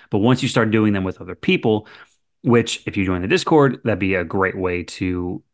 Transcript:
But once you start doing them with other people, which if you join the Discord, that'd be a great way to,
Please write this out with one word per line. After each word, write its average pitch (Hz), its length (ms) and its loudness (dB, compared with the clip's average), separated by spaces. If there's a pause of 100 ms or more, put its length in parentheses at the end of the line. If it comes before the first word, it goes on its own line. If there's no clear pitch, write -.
But 107 100 0
once 123 220 4
you 135 80 -2
start 110 220 2
doing 107 200 2
them 95 140 -2
with 92 160 -8
other 92 140 -14
people, 117 520 0 (560)
which 117 420 2
if - 120 -6
you 95 80 0
join 90 160 -2
the 98 80 -6
Discord, 151 560 2
that'd 104 140 -2
be 95 160 0
a 87 100 -2
great 95 320 -2
way 90 260 -4
to, 90 580 -6 (120)